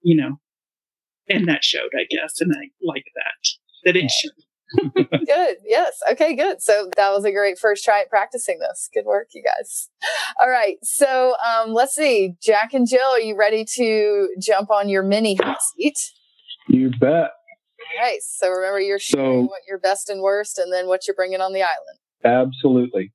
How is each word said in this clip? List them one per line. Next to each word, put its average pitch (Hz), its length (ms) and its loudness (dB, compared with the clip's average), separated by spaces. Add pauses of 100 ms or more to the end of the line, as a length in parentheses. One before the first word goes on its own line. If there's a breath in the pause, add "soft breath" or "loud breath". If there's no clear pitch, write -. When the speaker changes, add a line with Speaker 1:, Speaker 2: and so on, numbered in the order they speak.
Speaker 1:
you 170 140 6
know, 139 220 -2 (880)
and 196 180 0
that 156 160 0
showed, - 340 -4
I - 120 -4
guess, - 320 -6
and 175 120 0
I 147 160 -8 (140)
like 160 220 -6 (100)
that, - 180 -8 (520)
that 180 100 4
it 180 80 2
Speaker 2:
Yeah. 139 60 -2
Speaker 1:
showed. - 220 -4 (420)
<laughs> 330 540 -2
Speaker 2:
Good. 285 380 0
Yes. 262 320 0 (140)
Okay, 302 240 0
good. 330 260 -2
So 208 340 2
that 196 160 4
was 196 140 0
a 208 60 2
great 196 280 0
first 208 240 0
try 208 180 4
at 185 80 -4
practicing 202 500 -2
this. 160 340 -8
Good 208 120 -2
work, 147 280 0
you - 100 -20
guys. - 460 -4 (520 loud breath)
All 254 80 4
right. 226 320 0
So, 262 540 2 (100)
um, 226 280 0
let's 247 200 2
see. 214 480 2
Jack 220 320 2
and 247 140 2
Jill, 254 220 4
are 254 100 4
you 220 180 -4
ready 220 280 2 (100)
to 208 540 2 (120)
jump 202 300 0
on 202 180 2
your 196 140 0
mini 202 320 2
hot - 260 0
seat? - 360 -2 (720)
Speaker 3:
You 131 200 6 (100)
bet. 151 320 2
Speaker 2:
All - 720 -14
right. 233 200 -2
So - 280 -2
remember, 185 300 -2
you're 196 200 0
sharing 131 460 0
Speaker 3:
So 127 40 -4
Speaker 2:
what - 180 -12
your 196 100 -8
best 190 320 -2
and 196 120 -6
worst, 202 360 -2
and 180 160 -4
then 185 140 -2
what 185 180 -2
you're 196 100 -4
bringing 185 260 -2
on 190 120 -2
the 190 100 0
island. 165 360 -4 (240)
Speaker 3:
Absolutely. 123 920 2